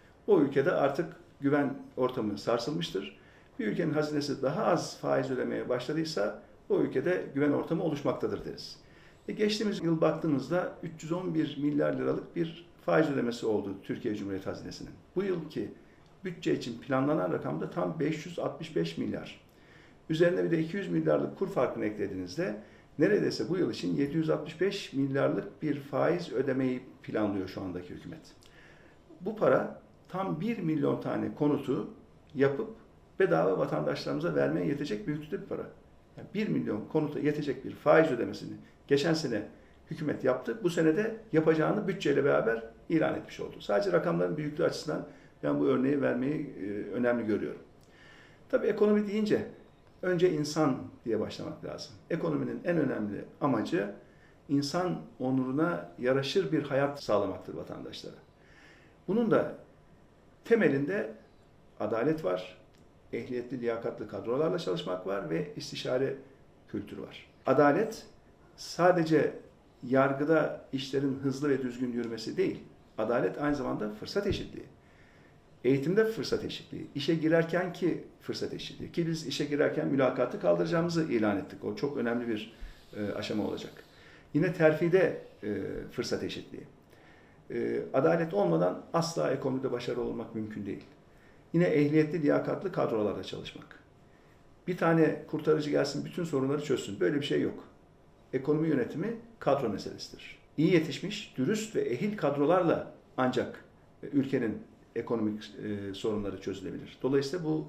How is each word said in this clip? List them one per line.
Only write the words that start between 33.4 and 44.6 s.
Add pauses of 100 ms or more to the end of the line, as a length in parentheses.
vatandaşlarımıza
vermeye
yetecek
büyüklükte
bir
para. (520)
Yani
bir
milyon
konuta
yetecek
bir
faiz
ödemesini (340)
geçen
sene (440)
hükümet
yaptı.
Bu
sene
de (160)
yapacağını
bütçeyle
beraber (260)
ilan
etmiş
oldu.
Sadece
rakamların
büyüklüğü